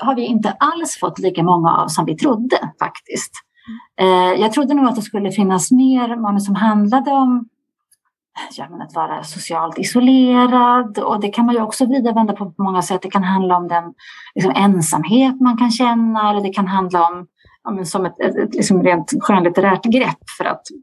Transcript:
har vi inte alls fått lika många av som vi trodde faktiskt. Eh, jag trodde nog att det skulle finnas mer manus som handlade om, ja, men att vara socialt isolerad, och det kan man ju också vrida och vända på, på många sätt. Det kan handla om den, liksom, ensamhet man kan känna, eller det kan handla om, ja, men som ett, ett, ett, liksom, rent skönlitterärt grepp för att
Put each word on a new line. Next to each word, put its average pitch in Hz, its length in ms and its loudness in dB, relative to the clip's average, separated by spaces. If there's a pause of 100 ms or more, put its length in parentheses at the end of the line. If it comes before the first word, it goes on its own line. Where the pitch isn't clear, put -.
har 262 140 -2
vi 233 100 -4
inte 220 340 -2
alls 330 400 -4
fått - 200 -8
lika 185 240 -2
många 170 280 2
av - 160 0
som 165 180 -2
vi 160 120 -4
trodde 240 400 0 (220)
faktiskt. - 520 -8 (720)
Eh, 185 400 2
jag 220 100 0
trodde 285 220 0
nog 277 120 2
att 233 100 0
det 220 60 -6
skulle 196 300 -6
finnas 190 400 0
mer 254 500 2
manus 202 240 -2
som 196 100 -2
handlade 214 560 2
om, 254 340 2 (1120)
ja, - 120 -12
men 170 120 -14
att - 140 -12
vara 156 280 -4
socialt 165 560 -6
isolerad, 247 1200 4
och 208 200 -2
det 208 80 -2
kan 233 180 0
man 240 100 2
ju 233 60 0
också 220 240 -2
vrida 240 240 0
och 220 80 0
vända 214 160 2
på, 196 180 -8
på - 120 -6
många 185 180 0
sätt. 185 200 -4
Det 185 80 -10
kan 185 140 -2
handla 185 340 2
om 175 100 -4
den, 175 260 -4 (420)
liksom, 185 200 0
ensamhet 196 840 2
man 247 160 2
kan 240 140 2
känna, 226 580 0
eller 208 120 0
det 190 120 -4
kan 190 140 -2
handla 180 400 0
om, 175 200 -6 (360)
ja, 226 80 -8
men 190 140 -6
som 175 200 -4
ett, 175 140 -8
ett, - 160 -2
ett, - 200 -4
liksom, 185 280 2
rent 175 360 0
skönlitterärt 185 640 2
grepp 233 540 -2
för - 80 -6
att - 160 -4 (220)